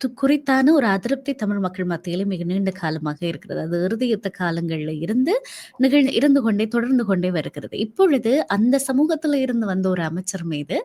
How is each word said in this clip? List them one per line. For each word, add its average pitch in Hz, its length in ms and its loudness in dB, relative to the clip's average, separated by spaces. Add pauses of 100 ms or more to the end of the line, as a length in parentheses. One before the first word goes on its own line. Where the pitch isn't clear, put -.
கு-, 262 120 -4
குறித்தான 269 560 2
ஒரு 285 140 4
அதிருப்தி 240 480 -2
தமிழ் 208 240 -2
மக்கள் 185 260 -4
மத்தியிலே 175 400 -4
மிக 185 200 -4
நீண்ட 190 260 -2
காலமாக 156 560 -4
இருக்கிறது. 156 340 -6
அது 170 240 -2
இறுதி 220 220 -2
யுத்த 202 320 -2
காலங்கள்ல 160 600 -4
இருந்து 240 360 0 (440)
நிகழ்-, 262 320 4
இருந்து 277 320 4
கொண்டே, 214 240 2
தொடர்ந்து 240 380 2
கொண்டே 185 260 0
வருகிறது. 151 480 -6
இப்பொழுது 262 680 2
அந்த 240 380 2
சமூகத்துல 294 480 0
இருந்து 247 320 0
வந்த 190 220 0
ஒரு 180 140 0
அமைச்சர் 170 420 -6
மீது 160 400 -4